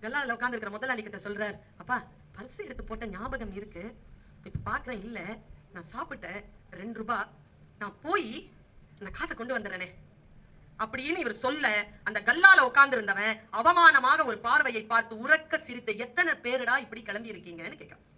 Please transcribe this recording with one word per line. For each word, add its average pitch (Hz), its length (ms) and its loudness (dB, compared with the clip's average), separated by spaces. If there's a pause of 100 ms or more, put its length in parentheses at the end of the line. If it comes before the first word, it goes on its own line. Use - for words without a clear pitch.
கல்லால 254 340 -2
உட்கார்ந்து 240 200 -4
இருக்கிற 214 200 -8
முதலாளி 240 260 -4
கிட்ட 208 260 -10
சொல்றார், 208 300 -6 (240)
"அப்பா, 247 160 -2 (380)
பர்ஸ் 262 300 -14
எடுத்து 262 180 -12
போட்ட 220 220 -8 (100)
ஞாபகம் 233 380 -8
இருக்கு, 202 300 -12 (600)
இப்ப - 140 -10 (120)
பாக்குறேன் 240 360 -6
இல்ல, 226 140 -10 (540)
நான் 170 200 -16
சாப்பிட்டேன், 208 480 -12 (380)
ரெண்டு 220 180 -12
ரூபாய், 220 300 -4 (500)
நான் 202 300 -12
போய் 320 420 -4 (480)
அந்த 190 200 -12
காசை 320 180 -6
கொண்டு 240 220 -6
வந்துடுறேனே" 185 320 -8 (920)
அப்படின்னு 277 400 -4
இவர் 233 200 -4
சொல்ல, 247 460 0 (160)
அந்த 214 240 -2
கல்லால 370 400 10
உட்கார்ந்து 269 280 6
இருந்தவன் 208 400 0 (220)
அவமானமாக 311 720 8
ஒரு 220 160 -4
பார்வையை 247 360 2 (100)
பார்த்து 226 320 0
உரக்க 311 420 2
சிரித்து, 233 260 -6 (120)
"எத்தனை 330 280 0 (140)
பேருடா 247 280 0 (100)
இப்படி 226 180 -14
கிளம்பி 220 300 -8
இருக்கீங்கன்னு?" 170 480 -12
கேட்கிறான். - 240 -20 (140)